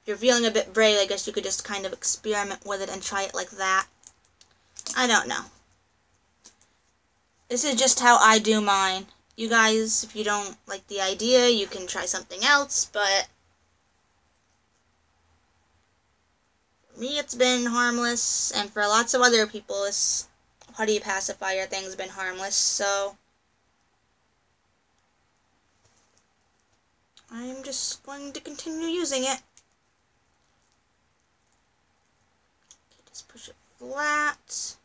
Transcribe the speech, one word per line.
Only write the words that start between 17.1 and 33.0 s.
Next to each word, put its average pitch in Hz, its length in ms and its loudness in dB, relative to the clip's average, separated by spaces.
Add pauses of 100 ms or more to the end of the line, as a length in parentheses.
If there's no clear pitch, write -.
it's 285 160 -8
been 247 300 4
harmless, 240 840 0
and 202 200 -4
for 214 120 0
lots 214 300 4
of 254 80 4
other 233 240 6
people, 202 380 -8
this - 460 -2 (440)
putty 214 280 0
pacifier 190 640 -4
thing's 190 320 -8
been 190 100 -8
harmless, 190 480 -6
so 202 640 -2 (4000)
I'm 254 320 -12
just - 440 -8
going 285 260 -14
to 311 80 -12
continue 320 480 -10
using 311 380 -2
it. 262 160 -4 (3250)
Okay, - 400 -20